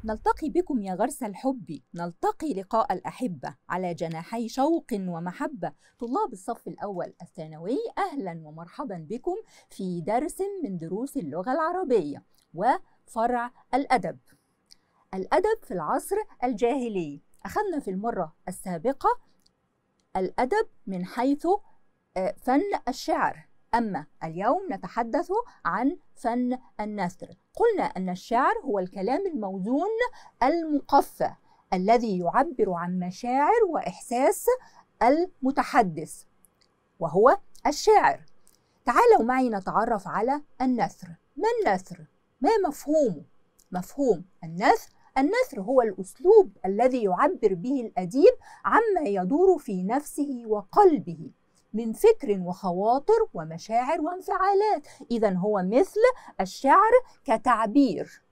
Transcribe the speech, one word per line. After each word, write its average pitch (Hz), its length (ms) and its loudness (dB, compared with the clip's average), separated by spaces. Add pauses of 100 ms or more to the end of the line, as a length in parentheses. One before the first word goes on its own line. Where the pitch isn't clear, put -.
نلتقي 285 440 -2
بكم 302 340 -2
يا 190 120 -6
غرس 247 280 -4
الحب، 214 580 -8 (140)
نلتقي 208 600 -6
لقاء 190 380 -2
الأحبة 170 600 -8 (140)
على 180 260 -4
جناحي 170 540 -8
شوق 302 440 0
ومحبة. 180 800 -8 (260)
طلاب 269 340 -4
الصف - 360 -10
الأول 180 540 -8
الثانوي، 165 560 -8 (200)
أهلا 254 460 -6
ومرحبا 160 680 -12
بكم 247 240 -6 (360)
في 185 300 -6
درس 247 420 -4 (220)
من 190 140 -8
دروس 185 380 -8
اللغة 185 360 -6
العربية 311 720 -2 (300)
وفرع 240 960 -2 (240)
الأدب. 214 440 0 (960)
الأدب 349 480 0
في - 120 -10
العصر 247 420 -2 (280)
الجاهلي. 226 760 -2 (240)
أخذنا 359 360 -4
في 220 100 -8
المرة 190 420 -4 (160)
السابقة 185 600 -4 (1080)
الأدب 254 520 -2 (180)
من 180 180 -6
حيث، 277 420 -2 (680)
آه، 185 260 -2
فن 262 180 2 (280)
الشعر، 254 600 -2 (260)
أما 185 320 -2 (180)
اليوم 214 460 -2
نتحدث 233 600 -4 (340)
عن 247 340 -2 (160)
فن 247 440 -2 (220)
النثر. 208 540 -6 (200)
قلنا 392 300 2
أن 185 240 -4
الشعر 240 460 0 (100)
هو 208 140 -2
الكلام 208 480 -4
الموزون 226 640 -4 (540)
المقفى 285 880 0 (420)
الذي 208 460 2
يعبر 202 540 0
عن 175 260 -4
مشاعر 262 720 0
وإحساس 277 800 -2 (560)
المتحدث، 254 1200 0 (800)
وهو 202 380 4 (280)
الشاعر. 302 580 4 (600)
تعالوا 349 380 6
معي 254 260 2
نتعرف 202 600 -2
على 240 340 2 (180)
النثر. 247 480 -2 (280)
ما 381 120 0 (120)
النثر؟ 190 460 0 (340)
ما 294 100 4 (180)
مفهومه؟ 285 540 0 (500)
مفهوم 185 520 0 (200)
النثر، 196 460 0 (280)
النثر 330 420 0
هو 247 220 4
الأسلوب 262 720 4 (120)
الذي 240 380 2
يعبر 214 520 2
به 247 260 -4
الأديب 226 540 4 (300)
عما 392 360 2
يدور 285 580 2
في 185 240 -6
نفسه 262 640 -4
وقلبه 208 840 2 (440)
من 226 180 -4
فكر 226 480 2
وخواطر 214 920 0
ومشاعر 220 680 -4
وانفعالات. 381 840 0 (240)
إذن 208 260 2
هو 196 280 0
مثل 269 360 2 (400)
الشعر 311 520 4 (320)
كتعبير 226 1080 0